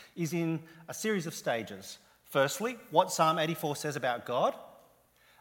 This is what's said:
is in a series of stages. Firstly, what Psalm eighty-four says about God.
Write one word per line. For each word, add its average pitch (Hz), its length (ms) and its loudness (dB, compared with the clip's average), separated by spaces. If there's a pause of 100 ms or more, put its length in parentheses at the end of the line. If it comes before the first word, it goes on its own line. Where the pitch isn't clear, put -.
(160)
is 165 160 -2
in 165 300 0 (260)
a - 60 -10
series 208 320 -2
of 165 80 -8
stages. 104 640 -6 (260)
Firstly, 190 540 0 (140)
what 180 200 6
Psalm 165 280 4
eighty-four 156 360 0
says 143 220 -4
about 120 280 -2
God. 147 280 2 (880)